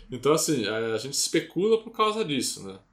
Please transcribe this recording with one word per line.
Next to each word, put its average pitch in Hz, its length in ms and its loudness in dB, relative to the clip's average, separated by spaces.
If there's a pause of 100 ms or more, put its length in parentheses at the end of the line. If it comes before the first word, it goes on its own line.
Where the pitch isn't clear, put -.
(100)
Então, 127 220 2
assim, 156 340 2
a, 113 280 -2
a 107 40 0
gente 135 160 -8
especula 196 680 2
por 226 80 -16
causa 214 340 0
disso, 127 420 -4
né? 95 120 -12 (140)